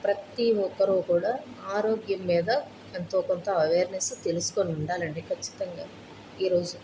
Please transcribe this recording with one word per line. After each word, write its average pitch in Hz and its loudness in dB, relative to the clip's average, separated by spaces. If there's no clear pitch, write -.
ప్రతి 202 0
ఒక్కరూ 190 2
కూడా 175 4
ఆరోగ్యం 208 0
మీద 170 4
ఎంతో 180 -2
కొంత 175 0
అవేర్‌నెస్ 180 2
తెలుసుకొని 175 0
ఉండాలండి 160 -4
ఖచ్చితంగా 175 -8
ఈరోజు. 175 2